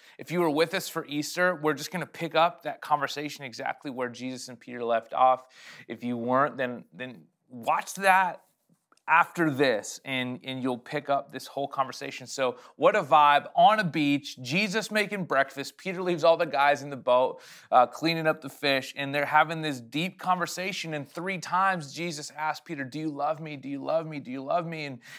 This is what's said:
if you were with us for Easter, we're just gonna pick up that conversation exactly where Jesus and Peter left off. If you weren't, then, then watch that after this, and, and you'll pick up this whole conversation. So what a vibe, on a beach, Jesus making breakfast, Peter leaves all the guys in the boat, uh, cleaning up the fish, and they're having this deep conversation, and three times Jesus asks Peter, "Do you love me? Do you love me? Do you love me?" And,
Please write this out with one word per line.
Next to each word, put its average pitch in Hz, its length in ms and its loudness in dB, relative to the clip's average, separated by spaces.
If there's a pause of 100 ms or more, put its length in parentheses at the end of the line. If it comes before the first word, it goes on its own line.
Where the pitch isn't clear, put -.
(180)
if - 140 -12
you 175 100 0
were 170 80 2
with 156 240 2
us 190 140 -4
for - 200 -8
Easter, 160 480 0
we're 151 180 0
just 127 180 -8
gonna 170 140 -6
pick 151 300 -10
up 165 280 2
that - 180 -8
conversation 143 600 -2
exactly 123 480 -8
where 123 180 -4
Jesus 123 400 -10
and 123 100 -18
Peter 120 240 -10
left 117 300 -2
off. 127 320 4 (420)
If 117 160 -10
you 123 140 -4
weren't, 127 400 0
then, 123 360 -6
then 123 300 -14 (260)
watch 127 460 -4
that 190 460 2 (680)
after 165 440 4
this, 127 520 0
and, 127 400 -4
and 131 200 -6
you'll 127 140 0
pick 139 320 -8
up 139 220 -2
this - 140 -12
whole 139 220 -8
conversation. 131 580 -6
So 127 320 -2 (180)
what 175 200 4
a 202 80 2
vibe, 147 520 6
on 202 240 8
a 214 40 0
beach, 143 580 0
Jesus 185 480 -2
making 202 360 -2
breakfast, 135 520 -2
Peter 185 240 -8
leaves 180 220 0
all 165 140 8
the 170 80 2
guys 143 360 2
in 143 80 -10
the 143 60 -8
boat, 123 460 2 (300)
uh, 123 140 8
cleaning 160 400 -2
up 156 160 2
the - 80 -12
fish, 135 480 0
and 139 160 -6
they're 143 120 0
having 156 360 4
this 147 180 -4
deep 147 400 -6
conversation, 180 760 -4
and 143 120 -8
three 185 300 -6
times 175 560 -2
Jesus 151 420 -8
asks 151 300 -6
Peter, 143 180 -8
"Do 135 160 -8
you 156 100 -4
love 147 300 -4
me? 151 180 -10
Do 139 120 -12
you 139 140 -8
love 156 240 -2
me? 151 120 -8
Do 123 120 -12
you 135 120 -8
love 165 220 -2
me?" 160 200 -8
And, 135 140 -10 (200)